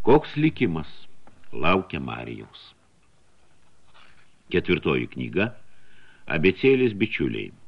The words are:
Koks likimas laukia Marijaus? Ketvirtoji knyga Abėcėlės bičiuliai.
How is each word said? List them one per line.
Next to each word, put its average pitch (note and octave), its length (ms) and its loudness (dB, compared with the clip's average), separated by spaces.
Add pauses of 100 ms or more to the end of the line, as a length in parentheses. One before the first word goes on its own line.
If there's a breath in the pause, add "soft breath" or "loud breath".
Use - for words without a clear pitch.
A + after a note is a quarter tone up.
Koks - 340 6
likimas A#2+ 540 0 (600)
laukia F2+ 480 0
Marijaus? A#1 720 -12 (1800 soft breath)
Ketvirtoji E2 600 0
knyga F2 400 -4 (760 soft breath)
Abėcėlės A2 680 4
bičiuliai. B1 560 -2 (180)